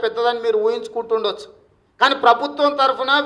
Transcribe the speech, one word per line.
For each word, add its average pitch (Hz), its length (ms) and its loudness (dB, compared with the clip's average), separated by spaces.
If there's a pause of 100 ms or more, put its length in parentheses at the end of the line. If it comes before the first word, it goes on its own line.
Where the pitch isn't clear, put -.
పెద్దదని 233 420 -2
మీరు 214 200 0
ఊహించుకుంటుండొచ్చు. 226 840 -4 (520)
కానీ 269 160 2 (100)
ప్రభుత్వం 285 460 2 (100)
తరఫున 262 300 0 (140)